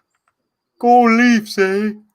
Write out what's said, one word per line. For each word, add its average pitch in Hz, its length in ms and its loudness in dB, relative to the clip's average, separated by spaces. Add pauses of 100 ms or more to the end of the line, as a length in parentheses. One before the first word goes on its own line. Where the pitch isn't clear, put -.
(800)
Go 240 240 2
Leafs, 233 540 0
eh? 202 360 -4 (220)